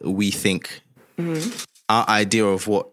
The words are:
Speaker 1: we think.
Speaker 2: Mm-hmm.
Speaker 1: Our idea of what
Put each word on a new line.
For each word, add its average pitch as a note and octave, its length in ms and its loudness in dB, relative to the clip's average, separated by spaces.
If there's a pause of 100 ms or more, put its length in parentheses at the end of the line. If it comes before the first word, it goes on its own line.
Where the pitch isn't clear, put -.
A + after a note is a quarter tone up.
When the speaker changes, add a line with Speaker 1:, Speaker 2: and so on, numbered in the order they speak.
Speaker 1:
we G2 300 0
think. - 520 -2 (360)
Speaker 2:
Mm-hmm. E3+ 320 -4 (380)
Speaker 1:
Our A2+ 200 2
idea G#2+ 380 2
of F#2+ 220 0
what G2+ 240 0